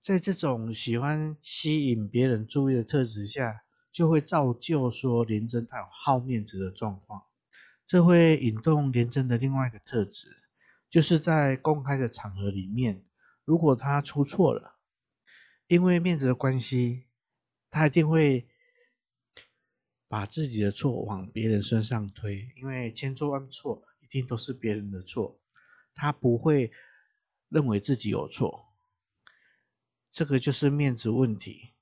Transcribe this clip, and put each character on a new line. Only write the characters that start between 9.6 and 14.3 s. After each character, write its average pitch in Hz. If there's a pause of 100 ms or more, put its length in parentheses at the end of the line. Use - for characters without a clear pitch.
一 -
个 107
特 -
质， - (640)
就 165
是 165
在 147
公 151
开 139
的 131
场 101
合 98
里 98
面， 110 (400)
如 160
果 160
他 139
出 143
错 151